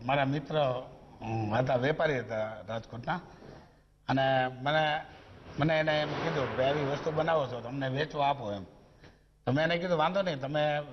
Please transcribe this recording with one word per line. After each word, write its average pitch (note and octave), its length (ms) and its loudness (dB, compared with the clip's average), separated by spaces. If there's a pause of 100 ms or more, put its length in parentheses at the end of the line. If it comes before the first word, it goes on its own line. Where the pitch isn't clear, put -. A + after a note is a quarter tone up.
મારા C#3 200 2
મિત્ર, D3 340 -2
અ, A2+ 1000 -2
હતા, C3 200 4
વેપારી D3 420 2
હતા G#2+ 380 -4 (120)
રાજકોટના, A#2+ 520 -6 (880)
અને C3 380 2 (160)
મને, D#3 380 2 (580)
મને D#3 200 4
એને D#3 220 2
એમ D3 80 0
કીધું C#3 420 -2
કે A2 60 -6
"ભાઈ B2+ 100 4
આવી D3 180 2
વસ્તુ C#3+ 260 -2
બનાવો D#3 360 2
છો A#2+ 140 -6
તો A2+ 80 -8
અમને C3+ 200 -2
વેચવા C#3+ 400 0
આપો" B2 240 -2
એમ. G2 120 -6 (800)
તો B2 60 2
મેં D3+ 120 4
એને E3+ 140 2
કીધું F3 200 2
"વાંધો F#3 240 4
નહીં, D#3 180 -2
તમે D3 420 0 (100)